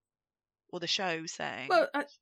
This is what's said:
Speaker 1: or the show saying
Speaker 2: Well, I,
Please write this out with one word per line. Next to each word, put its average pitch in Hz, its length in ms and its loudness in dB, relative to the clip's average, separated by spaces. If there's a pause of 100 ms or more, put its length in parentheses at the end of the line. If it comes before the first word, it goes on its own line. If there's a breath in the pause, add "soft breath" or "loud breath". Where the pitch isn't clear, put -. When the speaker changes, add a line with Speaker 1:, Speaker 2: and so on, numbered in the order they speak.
(720)
Speaker 1:
or 175 80 -6
the 170 80 -4
show 165 400 0
saying 131 420 -6
Speaker 2:
Well, 339 240 6
I, 285 120 -2 (180)